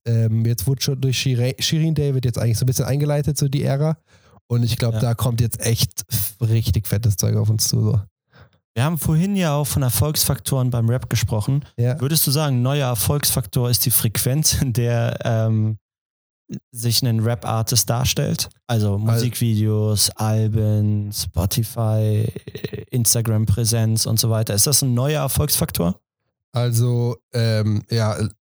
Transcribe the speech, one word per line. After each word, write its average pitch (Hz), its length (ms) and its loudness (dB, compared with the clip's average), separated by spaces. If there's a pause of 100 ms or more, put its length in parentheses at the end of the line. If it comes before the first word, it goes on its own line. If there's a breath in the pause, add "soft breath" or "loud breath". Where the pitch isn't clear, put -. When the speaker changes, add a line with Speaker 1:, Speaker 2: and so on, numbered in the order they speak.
Speaker 1:
ähm, 113 400 2
jetzt 117 220 -2
wurde 135 160 0
schon 135 180 -2
durch 131 180 0
Shire-, 123 420 0
Shirin 160 340 2
David 139 300 0
jetzt 120 140 -2
eigentlich 117 200 2
so 127 60 0
ein - 20 2
bisschen 123 200 2
eingeleitet, 147 520 0
so 143 100 2
die 135 140 -2
Ära. 143 360 0 (500 soft breath)
Und 120 140 2
ich 113 160 0
glaub, 117 160 0
Speaker 2:
Ja. 110 60 -2
Speaker 1:
da 120 140 0
kommt 117 260 0
jetzt - 240 -2
echt - 460 0
f-, 104 300 -4
richtig 113 460 2
fettes 104 300 0
Zeug 107 200 0
auf 107 140 2
uns 110 180 0
zu, 117 140 0
so. 107 180 2 (760 soft breath)
Speaker 2:
Wir 120 100 0
haben 165 140 -2
vorhin 175 380 0
ja 165 180 0
auch 147 120 0
von - 160 0
Erfolgsfaktoren 135 880 0
beim 117 180 0
Rap 123 220 -2
gesprochen. 117 540 0 (120)
Speaker 1:
Ja. 123 240 0
Speaker 2:
Würdest 147 260 0
du 147 40 0
sagen, 135 320 2
neuer 139 260 0
Erfolgsfaktor 127 840 0
ist - 160 0
die 120 40 2
Frequenz, - 720 0
in 131 100 0
der, 120 520 0
ähm, 110 540 0 (960)
sich 117 300 0
ein 117 180 0
Rap-Artist 113 680 0
darstellt? 131 580 -2 (200)
Also 104 260 2
Speaker 1:
Al- 101 60 0
Speaker 2:
Musikvideos, 107 1160 0
Alben, 107 960 0
Spotify, 110 1120 0 (680)
Instagram-Präsenz 110 1160 0
und 110 120 0
so 117 120 0
weiter. 110 240 0
Ist 101 120 2
das 143 160 2
ein 127 120 0
neuer 143 280 0
Erfolgsfaktor? 156 800 -2 (520)
Speaker 1:
Also, 120 640 0 (180)
ähm, 110 560 0
ja, 110 260 0 (360)